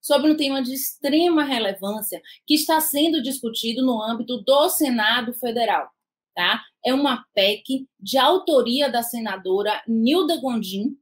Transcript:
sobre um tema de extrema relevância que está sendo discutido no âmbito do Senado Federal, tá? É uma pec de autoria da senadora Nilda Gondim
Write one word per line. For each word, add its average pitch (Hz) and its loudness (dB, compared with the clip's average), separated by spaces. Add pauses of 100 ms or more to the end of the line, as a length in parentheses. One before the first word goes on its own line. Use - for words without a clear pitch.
sobre 285 2
um 294 4
tema 269 -2
de 247 -4
extrema 302 0
relevância 208 -4 (240)
que - 4
está 311 2
sendo 311 0
discutido 233 -4
no 240 0
âmbito 226 -6
do 277 4
Senado 240 0
Federal, 226 -2 (440)
tá? 185 0 (220)
É 254 2
uma 269 0 (120)
pec 208 0 (140)
de 196 -4
autoria 269 4
da 233 -2
senadora 202 -4
Nilda 277 2
Gondim 226 -4